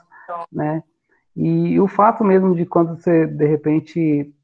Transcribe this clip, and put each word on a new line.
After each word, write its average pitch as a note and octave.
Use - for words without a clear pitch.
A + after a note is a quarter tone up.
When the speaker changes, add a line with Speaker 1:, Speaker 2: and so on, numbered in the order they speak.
Speaker 1:
Então. E3+
Speaker 2:
né? D#3+
E E3
o G3
fato A3
mesmo F#3+
de E3+
quando E3+
você, E3
de D3+
repente, D3+